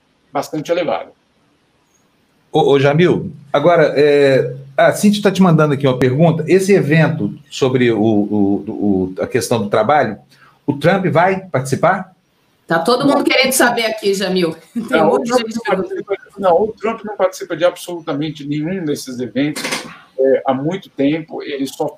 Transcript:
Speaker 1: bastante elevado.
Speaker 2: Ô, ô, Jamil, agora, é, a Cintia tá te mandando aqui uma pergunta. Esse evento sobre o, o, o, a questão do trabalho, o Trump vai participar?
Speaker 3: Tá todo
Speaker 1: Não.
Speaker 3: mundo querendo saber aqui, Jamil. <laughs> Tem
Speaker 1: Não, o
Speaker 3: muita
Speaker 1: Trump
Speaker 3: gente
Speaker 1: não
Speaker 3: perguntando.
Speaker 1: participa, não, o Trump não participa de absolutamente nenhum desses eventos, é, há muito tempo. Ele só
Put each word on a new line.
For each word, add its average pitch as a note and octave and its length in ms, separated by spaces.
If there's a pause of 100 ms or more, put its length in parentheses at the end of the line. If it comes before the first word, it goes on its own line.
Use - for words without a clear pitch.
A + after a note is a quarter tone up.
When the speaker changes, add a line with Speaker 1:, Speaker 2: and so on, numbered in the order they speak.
(320)
Speaker 1:
bastante C#3+ 400
elevado. D3+ 380 (1400)
Speaker 2:
Ô, D3+ 220
ô, C#3+ 60
Jamil, C#3+ 520 (200)
agora, D#3 460
é, C#3+ 580 (220)
a D#3+ 140
Cintia G#3 320
tá G3 80
te F3+ 100
mandando D#3 320
aqui C3+ 140
uma B2+ 100
pergunta. D#3 500
Esse F#3+ 260
evento C#3 640 (120)
sobre B2 420
o, G#2+ 80
o, G2+ 1160
o, - 40
a F2 80
questão A#2 340
do G#2 80
trabalho, A2+ 500 (460)
o D3 80
Trump F3+ 340
vai F3+ 400
participar? D#3+ 680 (540)
Speaker 3:
Tá - 120
todo B3+ 260
Speaker 1:
Não. C#4+ 120
Speaker 3:
mundo - 60
querendo - 280
saber A#3+ 360
aqui, G#3 260
Jamil. F#3 420 (100)
<laughs> - 80
Tem A#3 160
Speaker 1:
Não, A3 180
o - 40
Speaker 3:
muita G3+ 140
Speaker 1:
Trump A#3 220
Speaker 3:
gente A3+ 80
Speaker 1:
não - 80
Speaker 3:
perguntando. - 420
Speaker 1:
participa, - 340
não, F#3 220
o A3 120
Trump G#3+ 300
não G#3 140
participa F#3 400
de F3 80
absolutamente D3+ 840
nenhum D#3 380
desses C3 340
eventos, C3 440 (560)
é, C3+ 260
há C3 80
muito D#3 380
tempo. D3+ 500
Ele C#3 240
só C#3+ 320